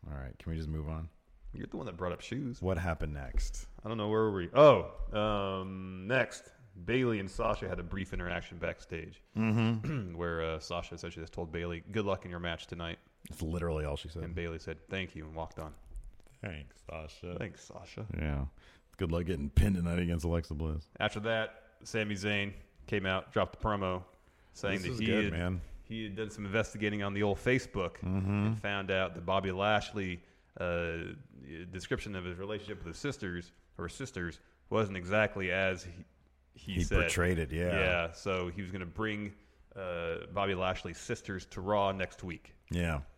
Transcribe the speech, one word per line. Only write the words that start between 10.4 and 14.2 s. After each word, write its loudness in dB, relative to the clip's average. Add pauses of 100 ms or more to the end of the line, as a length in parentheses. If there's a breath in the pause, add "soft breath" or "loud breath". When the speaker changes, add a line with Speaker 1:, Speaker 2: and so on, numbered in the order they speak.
Speaker 2:
uh, 0
Sasha -6
essentially -8
just -12
told -6
Bayley, -4
"Good 0
luck 0
in -8
your -6
match -4
tonight." -6 (300)
Speaker 1:
That's -8
literally 0
all -2
she -8
said. -8